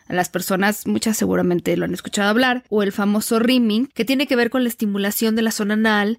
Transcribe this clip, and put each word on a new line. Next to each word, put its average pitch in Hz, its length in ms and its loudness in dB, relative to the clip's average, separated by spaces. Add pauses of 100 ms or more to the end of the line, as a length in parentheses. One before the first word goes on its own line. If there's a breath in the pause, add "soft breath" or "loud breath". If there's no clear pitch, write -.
A - 80 -6
las 180 140 0
personas, 196 580 -2
muchas 220 300 0
seguramente 180 600 0
lo 175 80 -2
han 180 100 -4
escuchado 202 340 -2
hablar, 247 400 0
o 208 160 0
el 196 80 -2
famoso 208 480 0
rimming, 233 540 2
que 226 100 -4
tiene 269 240 0
que 269 80 2
ver 233 140 2
con 254 120 0
la 240 60 0
estimulación 208 680 -2
de 226 60 2
la 220 80 2
zona 208 240 -2
anal 214 440 2